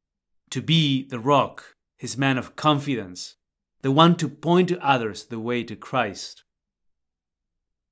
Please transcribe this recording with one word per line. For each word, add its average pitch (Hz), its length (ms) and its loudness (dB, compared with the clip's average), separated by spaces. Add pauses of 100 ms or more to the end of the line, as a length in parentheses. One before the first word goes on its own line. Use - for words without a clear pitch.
(520)
to 131 100 -6
be 139 420 2
the 127 160 -10
rock, 127 560 0 (220)
his 117 200 -10
man 135 200 0
of - 180 -10
confidence, 135 800 -2 (460)
the 135 100 0
one 165 260 8
to 160 120 -4
point 170 400 2
to 175 160 -6
others 117 400 -2
the 113 140 -10
way 120 240 -2
to 117 120 -10
Christ. - 680 -6 (1500)